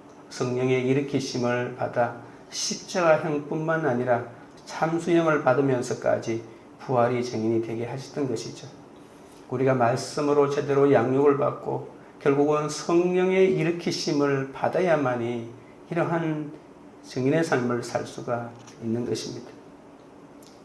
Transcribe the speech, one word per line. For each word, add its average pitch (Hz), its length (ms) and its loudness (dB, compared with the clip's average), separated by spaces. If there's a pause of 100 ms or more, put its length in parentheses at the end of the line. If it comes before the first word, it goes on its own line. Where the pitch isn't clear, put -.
(320)
성령의 127 560 0
일으키심을 127 920 0
받아 117 440 -2 (300)
십자가형뿐만 160 1300 0
아니라 123 500 0 (320)
참수형을 165 760 0
받으면서까지 120 1000 0 (380)
부활이 123 440 2
증인이 113 380 0
되게 117 240 -6
하셨던 135 420 -6
것이죠. - 380 -8 (800)
우리가 131 260 2
말씀으로 139 760 2
제대로 139 420 4
양육을 135 460 4
받고 131 500 -4 (320)
결국은 147 480 2
성령의 180 880 2
일으키심을 147 960 0
받아야만이 123 960 0 (420)
이러한 160 640 -2 (520)
증인의 143 400 0
삶을 120 380 0
살 113 220 -4
수가 120 460 -6 (320)
있는 117 240 -2
것입니다. 113 420 -8 (1160)